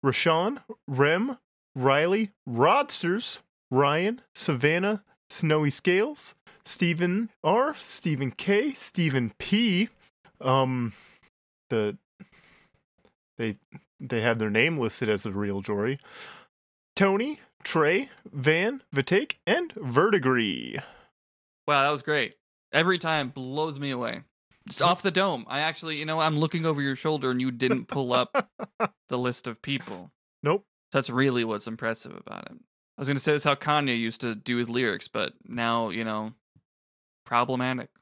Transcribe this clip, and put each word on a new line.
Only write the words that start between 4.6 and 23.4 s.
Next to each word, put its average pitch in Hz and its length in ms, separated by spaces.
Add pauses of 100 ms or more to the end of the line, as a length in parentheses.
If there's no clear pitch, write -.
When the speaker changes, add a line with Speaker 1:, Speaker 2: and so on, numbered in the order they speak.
Speaker 1:
Snowy 156 420
Scales, 208 640 (300)
Stephen 180 640 (160)
R, 247 300
Stephen 139 560
K, 214 400
Stephen 135 680
P, 208 480 (540)
um, 131 500 (760)
the, 104 280 (1400)
they, 113 200 (420)
they 120 220
had 117 180
their 110 100
name 127 280
listed 117 320
as 104 140
the 107 100
real 98 280
Jory, 107 360 (1000)
Tony, 202 440 (240)
Trey, 170 460 (220)
Van, 165 500 (120)
Vitake, 180 420 (120)
and 320 280
Verdigree. 123 1000 (880)
Speaker 2:
Wow, 143 160
that 143 60
was 147 140
great. 147 320 (360)
Every 170 280
time 156 300
blows 139 500